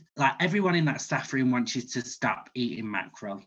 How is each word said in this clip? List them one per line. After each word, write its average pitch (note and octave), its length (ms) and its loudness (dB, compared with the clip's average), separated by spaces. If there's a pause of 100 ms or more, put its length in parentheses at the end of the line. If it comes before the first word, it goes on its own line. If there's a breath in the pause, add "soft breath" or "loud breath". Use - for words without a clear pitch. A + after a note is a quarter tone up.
(180)
like, C3+ 240 2
everyone F#3 340 4
in E3 100 4
that C3+ 160 0
staff - 320 -4
room C3 180 4
wants B2 240 0
you A#2+ 80 -2
to - 180 -4
stop - 540 -4
eating A2+ 360 -4
mackerel G2 560 -8